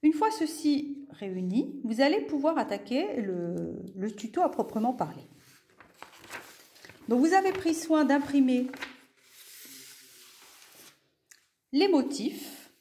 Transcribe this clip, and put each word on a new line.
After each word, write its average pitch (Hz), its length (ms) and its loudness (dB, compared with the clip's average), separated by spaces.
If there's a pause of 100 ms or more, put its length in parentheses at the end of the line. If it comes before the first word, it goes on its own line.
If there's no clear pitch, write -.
Une 302 100 6
fois 427 180 2
ceci 302 800 -2
réuni, 185 720 -4
vous 220 180 0
allez 311 200 4
pouvoir 311 360 0
attaquer 247 640 -2
le, 175 640 -4 (140)
le 202 160 -4
tuto 226 300 -4
à 311 80 2
proprement 226 420 -2
parler. 147 320 -6 (1800)
Donc 233 100 2
vous 320 160 4
avez 381 160 6
pris 330 240 0
soin 311 300 2
d'imprimer 269 640 4 (3000)
les 330 160 4
motifs - 840 -2 (100)